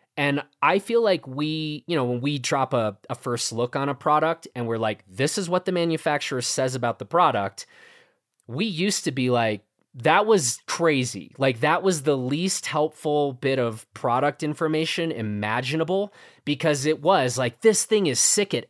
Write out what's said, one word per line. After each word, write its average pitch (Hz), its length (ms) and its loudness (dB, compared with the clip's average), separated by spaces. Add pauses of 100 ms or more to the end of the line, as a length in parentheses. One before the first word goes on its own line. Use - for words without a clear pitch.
(160)
And 143 280 0 (180)
I 170 160 4
feel 233 240 2
like 190 240 2
we, 151 640 -6
you 170 80 -2
know, 131 80 2
when 123 160 -2
we 143 180 -2
drop 131 340 -2
a, 107 240 0 (140)
a 120 60 -6
first - 360 -6
look 120 220 -2
on 139 140 -2
a 139 80 -4
product 156 580 0
and 120 140 -4
we're 113 100 -2
like, 110 300 -2
"This 127 280 -2
is 175 140 -4
what 180 140 0
the 185 80 -2
manufacturer 160 680 0
says 131 360 -2
about 117 240 -2
the 110 40 -10
product," 123 600 2 (800)
we 135 180 -4
used 190 400 -2
to 170 60 -2
be 127 200 0
like, 113 340 0 (280)
"That 156 340 4
was 175 420 2
crazy." 131 680 0
Like, 131 220 0
that 151 240 0
was 175 200 0
the 143 140 2
least 147 500 -2
helpful 147 680 0
bit 131 260 -2
of 113 340 -4
product 135 520 0
information 156 680 -2
imaginable, 127 1040 -2 (300)
because 147 420 0
it 151 160 0
was 147 340 2
like, 123 260 -2
"This 220 220 4
thing 208 220 2
is 123 140 0
sick - 340 2
at 120 160 -4